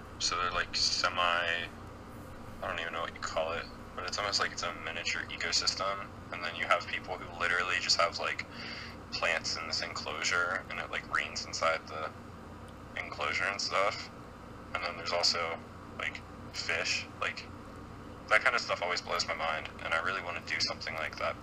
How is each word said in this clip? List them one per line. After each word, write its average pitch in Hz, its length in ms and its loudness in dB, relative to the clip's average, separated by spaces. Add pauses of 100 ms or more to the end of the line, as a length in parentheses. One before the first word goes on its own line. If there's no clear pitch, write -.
(200)
So - 180 4
they're, 87 140 4
like, 87 220 2
semi, 90 460 4
I - 1500 0
don't 87 120 -2
even 82 140 -2
know 82 80 -2
what - 120 -4
you - 80 -12
call 80 320 0
it, 82 100 -2 (320)
but 92 100 -4
it's 90 120 -2
almost 101 220 2
like 90 120 2
it's - 120 -4
a 87 80 0 (140)
miniature 82 440 0
ecosystem. 92 760 2 (260)
And 87 120 -4
then 87 140 -2
you 90 80 0
have 87 220 6
people 92 300 -4
who 85 220 -8
literally 90 420 4
just - 180 6
have, 85 200 6
like, 76 260 0 (640)
plants 82 460 2
in 80 100 -4
this 80 140 0
enclosure, 87 880 2
and 87 100 -4
it, 78 120 -4
like, 80 120 -2 (120)
rains 73 300 0
inside 82 420 4
the 78 220 -4 (920)
enclosure 76 420 0
and 101 140 2
stuff. - 500 2 (640)
And 87 100 0
then 87 120 0
there's 85 180 -2
also, 87 260 4 (580)
like, 78 240 -4 (320)
fish. - 540 0 (120)
Like, - 260 -2 (840)
that 107 140 8
kind 120 120 6
of 110 60 2
stuff 98 220 0
always 101 180 2
blows 87 260 0
my 87 60 0
mind, 80 360 0 (140)
and 82 100 0
I 82 100 4
really 92 180 0
wanna 87 240 -4
do 80 140 -2
something 80 360 -2
like 78 220 -4
that, - 260 0